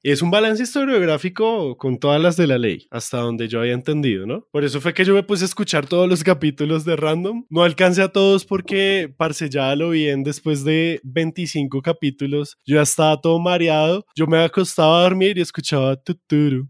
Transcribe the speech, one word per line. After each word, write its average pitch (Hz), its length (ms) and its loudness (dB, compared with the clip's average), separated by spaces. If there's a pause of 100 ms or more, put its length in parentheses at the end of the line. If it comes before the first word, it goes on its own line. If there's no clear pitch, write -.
Y 143 100 0
es 143 100 0
un 170 100 0
balance 220 320 2
historiográfico 208 1120 -2
con 127 240 -4
todas 143 220 2
las 170 160 2
de 175 100 4
la 131 100 2
ley, 113 320 -2
hasta 120 280 -8
donde 117 320 -4
yo 117 100 -4
había 120 140 -2
entendido, 127 520 -2
¿no? 143 240 -8
Por 147 140 -2
eso 143 160 -2
fue 165 140 -4
que 185 100 0
yo 190 100 4
me 196 100 2
puse 196 200 -2
a 190 40 -2
escuchar 160 400 -4
todos 180 200 2
los 175 160 0
capítulos 151 600 0
de 170 100 0
Random. 170 540 -4
No 170 140 2
alcancé 180 380 2
a 190 60 2
todos 196 380 2
porque, 196 720 -2
parce, 160 320 -4
ya 135 260 0
lo 160 140 -2
vi 156 180 0
en 139 160 -2
después 147 400 -4
de 160 400 0
veinticinco 147 800 -4
capítulos. 143 760 -4 (100)
Yo 143 120 2
ya 147 60 4
estaba 151 360 2
todo 165 200 2
mareado. 170 680 0 (100)
Yo 160 100 0
me 160 160 4
acostaba 165 600 2
a - 20 6
dormir 185 340 2
y 180 40 -2
escuchaba 135 560 -2
tuturu 143 720 -2